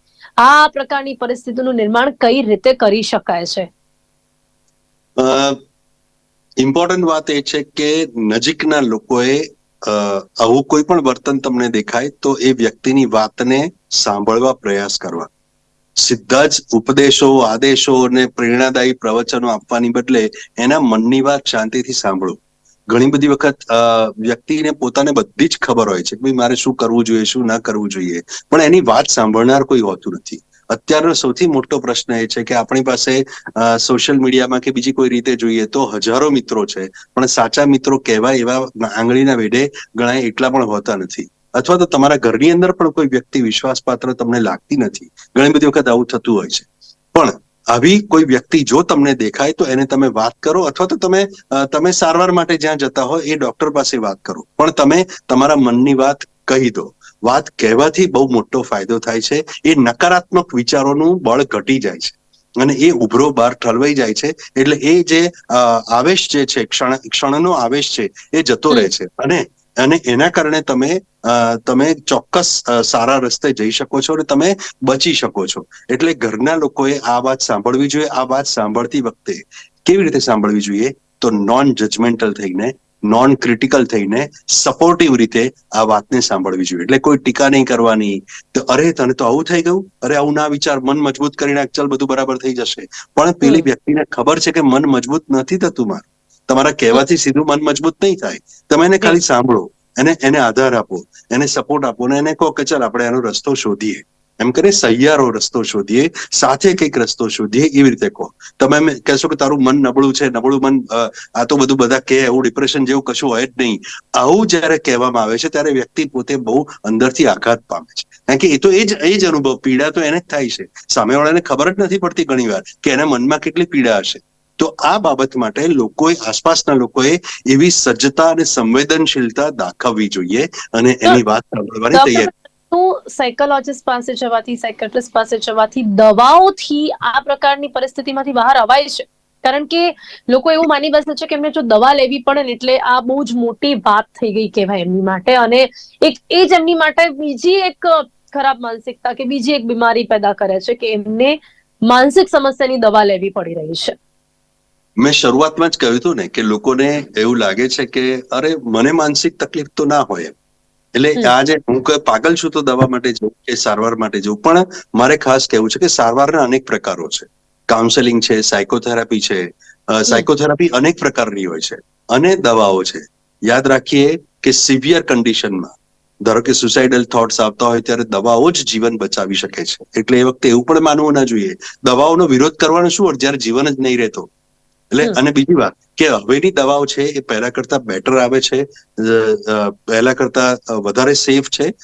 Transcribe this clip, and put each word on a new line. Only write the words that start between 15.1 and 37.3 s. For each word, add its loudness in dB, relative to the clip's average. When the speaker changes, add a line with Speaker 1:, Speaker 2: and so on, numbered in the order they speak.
Speaker 2:
સીધા 2
જ -2
ઉપદેશો, 4
આદેશો 2
અને 2
પ્રેરણાદાયી 0
પ્રવચનો -2
આપવાની -2
બદલે 0
એના 2
મનની 2
વાત 0
શાંતિથી -4
સાંભળો. -4
ઘણી 2
બધી 2
વખત, 0
અ, -2
વ્યક્તિને -4
પોતાને -2
બધી 0
જ -4
ખબર 0
હોય -2
છે -8
કે -14
ભાઈ 0
મારે 0
શું -4
કરવું 0
જોઈએ, 0
શું -4
ના -2
કરવું -6
જોઈએ, -6
પણ 4
એની 6
વાત 2
સાંભળનાર 2
કોઈ 2
હોતું -4
નથી. -14
અત્યારનો 0
સૌથી -2
મોટો -2
પ્રશ્ન -6
એ -2
છે -6
કે -4
આપણી 0
પાસે, -2
અ, 2
સોશિયલ 0
મીડિયામાં 0
કે -2
બીજી -2
કોઈ 0
રીતે -2
જોઈએ -2
તો -2
હજારો 0
મિત્રો -2
છે, -10
પણ 2
સાચા 0